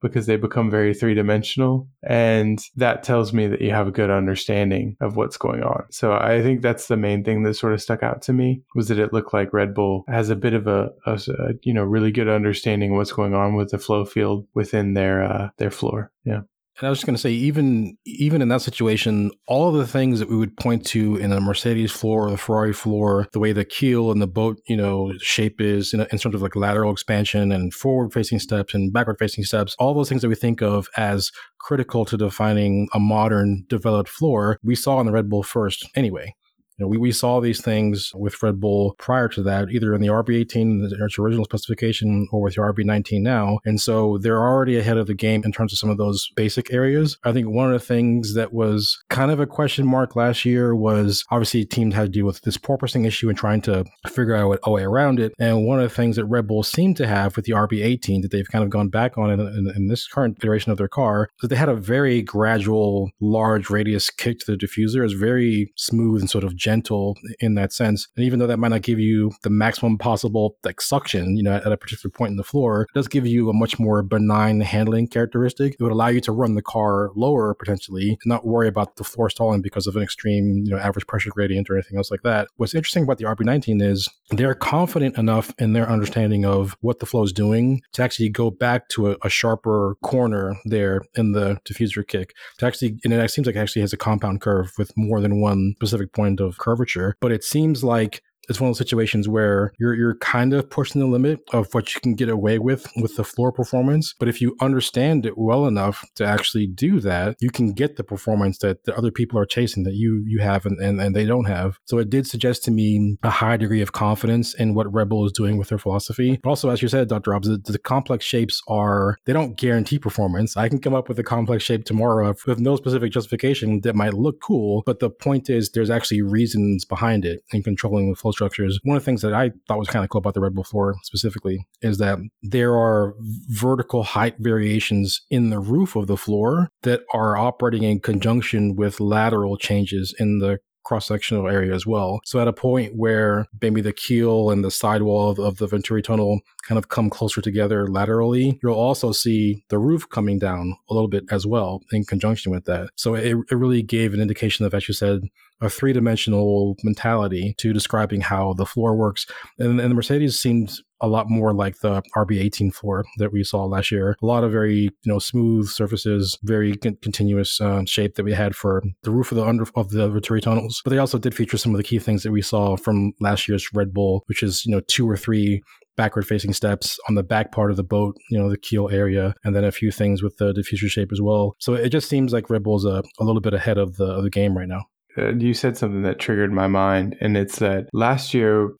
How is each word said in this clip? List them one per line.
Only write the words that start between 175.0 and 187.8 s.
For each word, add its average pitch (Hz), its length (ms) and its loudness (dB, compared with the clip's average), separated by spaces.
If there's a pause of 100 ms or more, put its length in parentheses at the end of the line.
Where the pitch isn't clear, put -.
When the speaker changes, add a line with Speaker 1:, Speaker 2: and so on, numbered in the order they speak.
Speaker 2:
or 101 80 0
three 101 440 0 (360)
backward-facing 104 560 -2
steps - 440 -2 (120)
on 104 60 0
the 98 80 0
back 110 280 -2
part 104 200 0
of 95 60 -2
the 98 60 -2
boat, 104 320 0 (140)
you 113 80 0
know, 101 120 2
the 101 80 -2
keel 104 320 -2
area, 98 540 0
and 104 100 0
then 101 120 2
a 98 60 0
few 107 200 -2
things 101 320 0
with 101 140 -4
the 101 160 2
diffuser 101 360 -2
shape 98 220 -2
as 101 100 -2
well. 104 380 2
So 123 140 -2
it 123 160 0
just 143 200 -2
seems 131 240 2
like 113 160 -2
Red 107 140 0
Bull's 104 220 2
a, 95 180 0 (160)
a 113 40 0
little 110 180 2
bit 101 120 -2
ahead 101 240 0
of 92 200 -2
the, 98 80 0
of 95 180 -2
the 101 60 0
game 101 280 0
right 92 100 -6
now. 92 180 -6 (320)
Speaker 1:
Uh, 107 180 0
you 120 180 2
said 120 240 -2
something 101 240 -2
that 95 180 -2
triggered 101 320 0
my 98 160 2
mind, 98 540 2
and 104 160 2
it's 98 220 -2
that 95 340 0